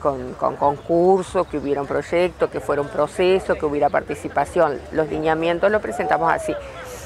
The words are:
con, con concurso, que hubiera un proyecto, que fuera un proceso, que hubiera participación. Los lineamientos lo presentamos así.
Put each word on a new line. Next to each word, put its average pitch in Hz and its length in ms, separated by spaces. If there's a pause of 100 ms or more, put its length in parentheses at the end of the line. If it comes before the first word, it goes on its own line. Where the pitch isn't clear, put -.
con, 127 320
con 131 240
concurso, 170 880
que - 120
hubiera 139 240
un 139 60
proyecto, 165 640
que 156 100
fuera 143 220
un 143 80
proceso, 180 680
que - 100
hubiera 147 240
participación. 151 920 (120)
Los 156 180
lineamientos 160 600
lo 214 80
presentamos 175 520
así. - 220 (520)